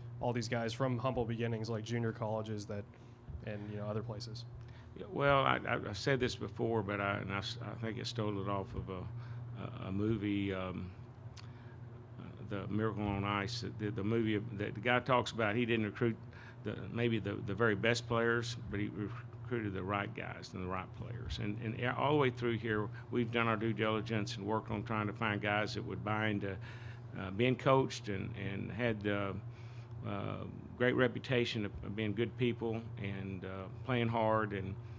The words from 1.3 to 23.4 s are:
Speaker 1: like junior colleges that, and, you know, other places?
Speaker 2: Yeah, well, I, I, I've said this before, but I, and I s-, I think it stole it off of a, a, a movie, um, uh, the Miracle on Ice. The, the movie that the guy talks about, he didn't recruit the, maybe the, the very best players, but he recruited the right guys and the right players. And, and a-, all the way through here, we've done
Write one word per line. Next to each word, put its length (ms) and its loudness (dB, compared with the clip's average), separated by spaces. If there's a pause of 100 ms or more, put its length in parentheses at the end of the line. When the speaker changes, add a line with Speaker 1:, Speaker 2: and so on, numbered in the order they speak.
Speaker 1:
like 140 -2
junior 260 0
colleges 560 -2
that, 160 -4 (640)
and, 140 -4 (100)
you 80 -4
know, 80 -4
other 160 0
places? 420 -8 (540)
Speaker 2:
Yeah, 140 -10
well, 260 6
I, 300 6
I, 60 2
I've 220 -2
said 220 2
this 160 2
before, 480 0
but 180 0
I, 180 2
and 140 -4
I 60 0
s-, 240 -2
I 180 -6
think 180 -2
it 100 -4
stole 340 0
it 60 -2
off 260 0
of 160 -4
a, 960 -8
a, 40 -4
a 40 -2
movie, 600 2
um, 380 -4 (1300)
uh, 60 -12 (260)
the 160 -4
Miracle 380 0
on 180 2
Ice. 420 0 (140)
The, 120 -2
the 120 -2
movie 340 4 (220)
that 160 -2
the 60 -6
guy 180 4
talks 320 4
about, 240 2
he 100 2
didn't 200 4
recruit 320 2 (480)
the, 100 -2 (180)
maybe 280 2
the, 160 -2 (100)
the 80 -2
very 220 6
best 320 4
players, 480 2 (120)
but 120 -2
he 100 0 (540)
recruited 300 -2
the 80 -2
right 320 0
guys 400 -8
and 80 -4
the 60 -2
right 180 -2 (100)
players. 460 -6
And, 220 -2
and 160 -4
a-, 160 2
all 160 4
the 60 6
way 120 6
through 280 0
here, 300 0 (220)
we've 220 2
done 160 6